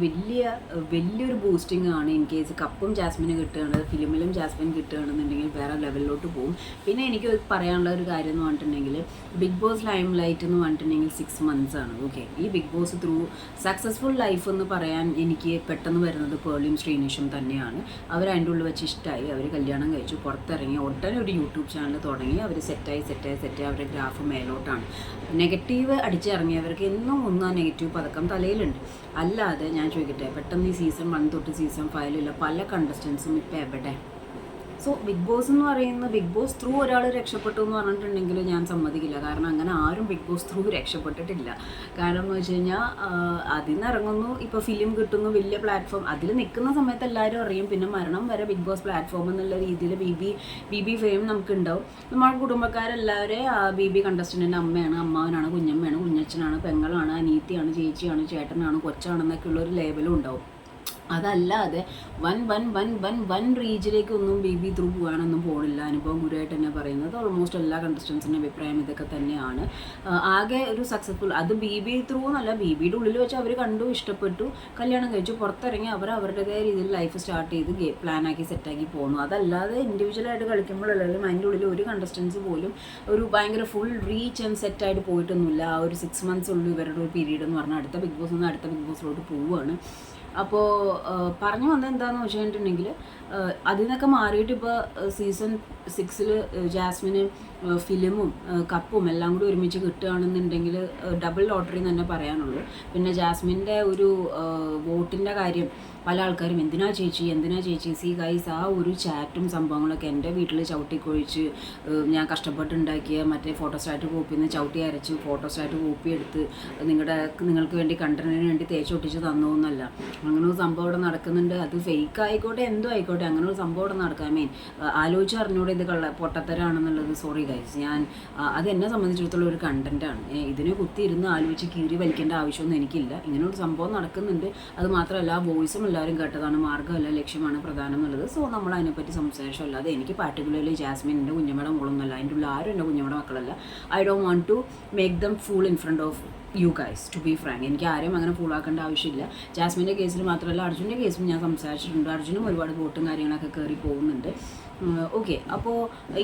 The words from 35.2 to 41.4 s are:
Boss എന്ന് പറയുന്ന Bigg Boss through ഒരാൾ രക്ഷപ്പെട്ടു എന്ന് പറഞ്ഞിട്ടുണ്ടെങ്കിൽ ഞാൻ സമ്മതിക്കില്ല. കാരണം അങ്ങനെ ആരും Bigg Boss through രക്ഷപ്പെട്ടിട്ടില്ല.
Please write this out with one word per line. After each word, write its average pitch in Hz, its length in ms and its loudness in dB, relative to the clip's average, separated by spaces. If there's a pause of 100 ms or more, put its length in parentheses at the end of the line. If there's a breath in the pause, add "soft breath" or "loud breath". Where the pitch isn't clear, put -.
Boss 247 240 4
എന്ന് 285 160 8
പറയുന്ന 247 460 2
Bigg 190 200 2
Boss 262 240 2
through 247 240 -2
ഒരാൾ 254 220 4 (120)
രക്ഷപ്പെട്ടു 214 480 -4
എന്ന് 220 120 0
പറഞ്ഞിട്ടുണ്ടെങ്കിൽ 202 640 0 (120)
ഞാൻ 170 200 2
സമ്മതിക്കില്ല. 156 460 -2 (100)
കാരണം 151 260 0
അങ്ങനെ 160 200 2 (120)
ആരും 190 260 2
Bigg 180 180 -4
Boss 175 200 -2
through 196 160 0 (100)
രക്ഷപ്പെട്ടിട്ടില്ല. 156 720 -4 (500 loud breath)